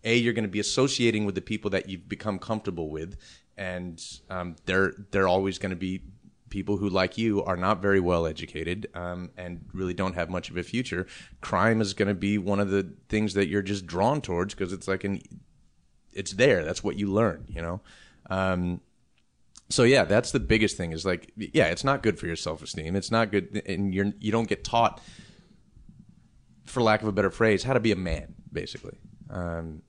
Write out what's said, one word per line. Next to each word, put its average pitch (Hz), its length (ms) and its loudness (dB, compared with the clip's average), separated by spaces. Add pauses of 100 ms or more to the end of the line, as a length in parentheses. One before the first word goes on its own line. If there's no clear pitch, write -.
A, 117 120 4
you're 120 160 4
gonna 107 160 0
be 101 120 -2
associating 117 640 2
with 98 80 -2
the 92 80 -4
people 104 280 -4
that 98 200 -2
you've 90 180 -10
become 101 300 -4
comfortable 87 500 -4
with, 80 300 -8 (400)
and, 90 440 -8 (280)
um, 87 340 -8
they're, 92 300 4 (160)
they're 95 180 4
always 95 300 2
gonna 92 180 -4
be 92 240 -6 (500)
people 101 260 -2
who, 101 120 0
like 92 300 0
you, 110 240 2
are 92 140 0
not 92 260 0
very 98 160 6
well 87 280 4
educated, 80 680 -6
um, 87 420 -8
and 87 360 -12
really 92 200 -4
don't 92 220 -2
have 85 160 -2
much 90 200 -6
of 76 60 -8
a 90 60 -4
future. 101 420 -4 (360)
Crime 110 400 4
is 98 140 0
gonna 101 200 2
be 101 240 0
one 98 220 0
of 101 100 0
the 95 220 0 (160)
things 107 260 0
that 98 140 2
you're 101 120 2
just 95 260 -4
drawn 104 340 2
towards 92 340 -2
'cause 92 180 -4
it's 95 140 -8
like 95 160 -2
an, 98 180 -2 (920)
it's 98 220 -8
there. 101 300 4
That's 87 200 -6
what 101 120 0
you 101 160 -2
learn, 98 360 2
you 85 120 -8
know? 85 200 -6 (500)
Um, 92 500 0 (880)
so - 140 2
yeah, 123 220 8
that's 101 260 2
the - 80 0
biggest 110 380 2
thing 85 160 -4
is, 80 120 -8
like, 90 320 -2
yeah, 107 300 2
it's 85 160 -2
not 135 220 0
good 104 160 2
for - 60 -8
your 85 100 -4
self-esteem. 80 580 -6
It's 98 160 -2
not 113 220 2
good, 101 340 0
and 98 260 -2
you're, 101 280 2
you 104 100 -2
don't 113 180 2
get - 140 -2
taught, - 380 2 (1700)
for 123 160 -2
lack 107 200 6
of 110 60 0
a 101 40 0
better 98 180 4
phrase, 107 340 4
how 131 80 0
to 123 80 4
be 110 100 4
a 95 60 4
man, 85 380 -4 (180)
basically. - 460 -10 (300)
Um, 82 600 -6